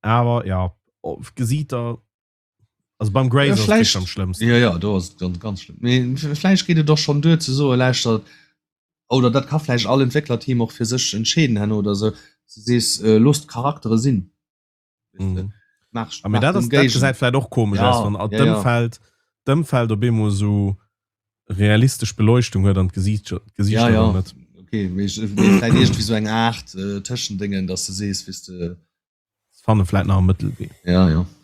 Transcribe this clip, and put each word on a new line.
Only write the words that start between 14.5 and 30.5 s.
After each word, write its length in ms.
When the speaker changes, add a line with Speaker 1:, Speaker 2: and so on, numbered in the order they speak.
Speaker 1:
Mhm. 400
Speaker 2:
Machst, 340
Speaker 1:
Aber 60
mir 60
Speaker 2:
macht 80
Speaker 1:
das, 100
das 120
Speaker 2:
Engagement. 260
Speaker 1:
gesagt 240
vielleicht 180
auch 160
komisch, 300
Speaker 2:
Ja, 100
Speaker 1:
dass 100
von 140
Speaker 2:
ja, 140
Speaker 1:
dem 180
Speaker 2:
ja. 160
Speaker 1:
Feld, 380
dem 160
Feld, 260
ob 140
immer 260
so 460
realistisch 680
Beleuchtung 500
hört 140
und 140
Gesicht, 420
Gesicht 180
Speaker 2:
Ja, 140
Speaker 1:
oder 60
Speaker 2:
ja. 180
Speaker 1:
nicht. 220
Speaker 2:
Okay, 280
ich, 160
ich, 100
vielleicht 440
ist 240
wie 40
so 120
eine 160
Art, 460
äh, 260
Zwischendingen, 640
dass 200
du 60
siehst, 360
wie 240
du 160
Speaker 1:
Das 120
fand 200
ich 60
vielleicht 180
noch 120
ein 80
Mittelweg. 440